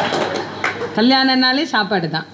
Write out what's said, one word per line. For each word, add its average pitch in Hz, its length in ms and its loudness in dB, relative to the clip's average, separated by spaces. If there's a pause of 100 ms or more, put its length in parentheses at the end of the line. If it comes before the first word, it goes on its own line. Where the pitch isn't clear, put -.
(960)
கல்யாணம்னாலே 254 680 4
சாப்பாடு 196 460 0
தான். 151 240 -4